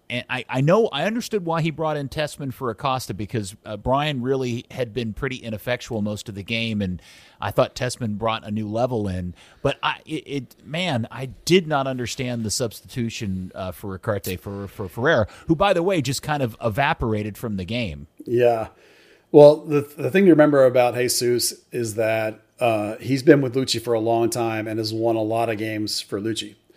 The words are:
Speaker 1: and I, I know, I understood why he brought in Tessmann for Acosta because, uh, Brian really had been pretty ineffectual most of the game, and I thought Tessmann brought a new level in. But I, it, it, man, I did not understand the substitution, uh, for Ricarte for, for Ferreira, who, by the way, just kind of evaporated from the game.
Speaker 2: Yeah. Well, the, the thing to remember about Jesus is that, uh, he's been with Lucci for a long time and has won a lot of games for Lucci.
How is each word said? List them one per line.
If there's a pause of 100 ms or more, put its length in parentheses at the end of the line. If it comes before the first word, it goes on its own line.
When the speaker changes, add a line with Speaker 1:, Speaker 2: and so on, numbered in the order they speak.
Speaker 1:
and
I,
I
know,
I
understood
why
he
brought
in
Tessmann
for
Acosta
because, (100)
uh,
Brian
really
had
been
pretty
ineffectual
most
of
the
game,
and (380)
I
thought
Tessmann
brought
a
new
level
in. (280)
But
I,
it,
it, (100)
man,
I (180)
did
not
understand
the
substitution,
uh,
for
Ricarte
for,
for
Ferreira, (220)
who,
by
the
way,
just
kind
of
evaporated
from
the
game. (180)
Speaker 2:
Yeah. (640)
Well,
the,
the
thing
to
remember
about
Jesus
is
that, (180)
uh,
he's
been
with
Lucci
for
a
long
time
and
has
won
a
lot
of
games
for
Lucci. (220)